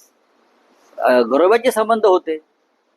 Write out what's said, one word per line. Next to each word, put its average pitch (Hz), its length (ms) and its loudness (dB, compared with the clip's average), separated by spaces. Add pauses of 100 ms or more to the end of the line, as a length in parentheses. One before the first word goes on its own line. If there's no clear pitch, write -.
(1000)
अ, 123 220 2
घरोब्याचे 185 500 0
संबंध 220 340 -2
होते, 180 320 0 (600)